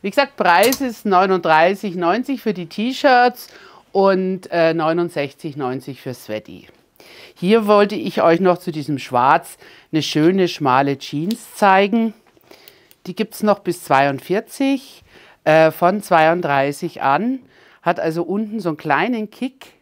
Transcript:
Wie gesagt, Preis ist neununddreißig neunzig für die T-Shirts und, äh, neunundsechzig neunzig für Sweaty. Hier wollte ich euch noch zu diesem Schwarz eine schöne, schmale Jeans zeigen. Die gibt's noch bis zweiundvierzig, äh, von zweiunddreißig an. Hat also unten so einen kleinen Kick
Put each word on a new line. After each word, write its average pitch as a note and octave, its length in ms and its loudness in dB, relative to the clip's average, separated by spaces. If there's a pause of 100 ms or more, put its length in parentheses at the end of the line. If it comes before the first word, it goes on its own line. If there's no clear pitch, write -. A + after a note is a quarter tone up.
Wie G3+ 100 -6
gesagt, C#4 260 -2
Preis F#3+ 440 4
ist B3 240 -6
neununddreißig F#3 920 2
neunzig G#3 440 -2
für G#3+ 140 -4
die F3 120 -10
T-Shirts B3 800 0 (420)
und, F#3+ 600 0
äh, E3 220 2
neunundsechzig D#3+ 800 -4
neunzig C3 440 -8
für C3 140 -10
Sweaty. - 540 -14 (680)
Hier G#3 320 0
wollte G#3 300 4
ich - 260 -4
euch E3+ 160 4
noch F3+ 200 2
zu F3 120 -10
diesem D3 300 -6
Schwarz B2+ 560 0 (340)
eine D#3 120 -2
schöne, E3+ 440 2
schmale C#3 520 0
Jeans E3 580 -8
zeigen. G3+ 580 2 (920)
Die F#3 100 -12
gibt's - 260 -8
noch G#3 160 2
bis - 240 -6
zweiundvierzig, F3+ 1200 -2 (400)
äh, D#3 300 4
von F#3 280 0
zweiunddreißig D#3+ 1000 0
an. G#3 380 0 (420)
Hat E3+ 160 -2
also E3 240 -4
unten G#3 380 -6
so F3 80 -6
einen D3+ 100 -6
kleinen G#3 520 -2
Kick - 520 -14